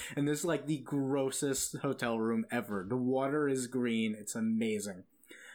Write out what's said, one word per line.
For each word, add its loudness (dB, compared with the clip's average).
And 2
this 2
is, -2
like, 0
the 0
grossest 0
hotel 0
room 2
ever. -2
The 0
water 2
is 0
green. 0
It's -8
amazing. 0